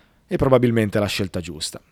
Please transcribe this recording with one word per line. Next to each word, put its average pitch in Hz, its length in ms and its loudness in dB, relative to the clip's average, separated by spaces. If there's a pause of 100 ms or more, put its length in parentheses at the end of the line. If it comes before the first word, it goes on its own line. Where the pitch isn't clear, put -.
(260)
e 190 100 -4
probabilmente 120 640 2
è - 20 2
la 101 60 0
scelta 98 340 -6
giusta. 80 400 -12 (120)